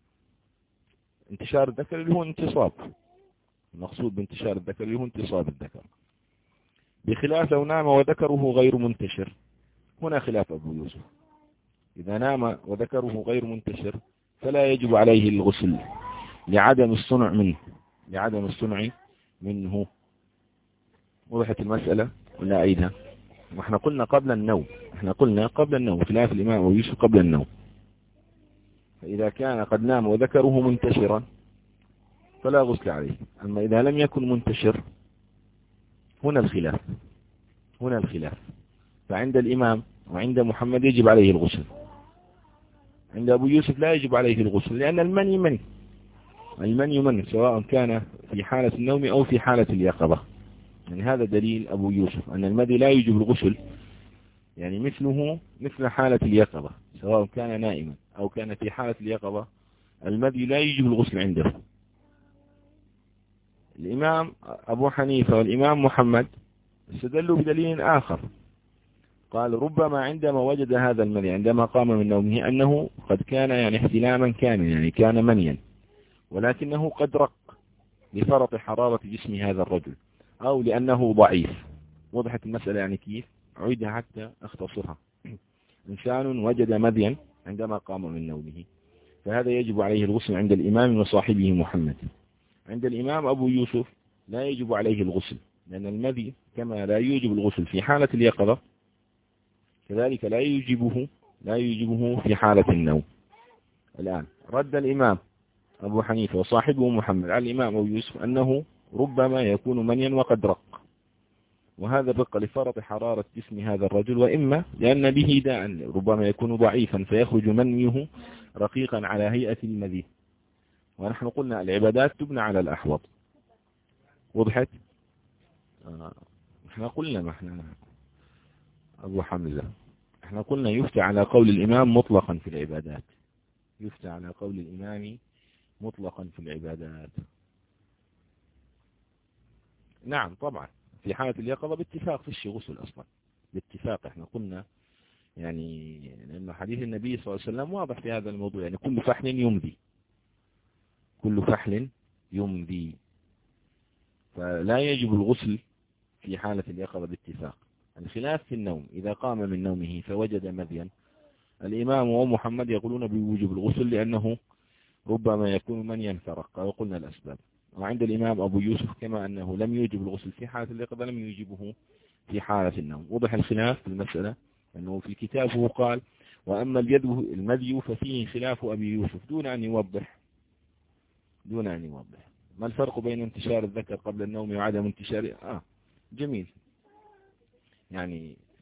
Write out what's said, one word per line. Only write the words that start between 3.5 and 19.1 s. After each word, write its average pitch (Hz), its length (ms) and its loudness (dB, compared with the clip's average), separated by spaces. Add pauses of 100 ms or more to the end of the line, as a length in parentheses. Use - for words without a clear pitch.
المقصود 98 400 -8
بانتشار 98 420 -6
الذكر 95 280 -10
اللي 110 140 -6
هو 127 60 -6
انتصاب 98 440 -6
الذكر، 71 320 -14 (1200)
بخلاف 147 480 0
لو 143 120 4
نام 156 220 0
وذكره 139 720 4
غير 127 200 6
منتشر، 113 580 -4 (680)
هنا 156 160 -2
خلاف 110 340 -2
أبو 78 200 -8
يوسف. 78 280 -12 (960)
إذا 95 220 -6
نام 123 480 -2
وذكره 110 600 -4
غير 120 180 -2
منتشر 113 560 -8 (400)
فلا 139 320 2
يجب 120 220 2
عليه 107 340 8
الغسل 98 500 2 (720)
لعدم 113 440 6
الصنع 113 380 2
منه، 95 260 4 (520)
لعدم 101 360 -2
الصنع 107 460 -4 (520)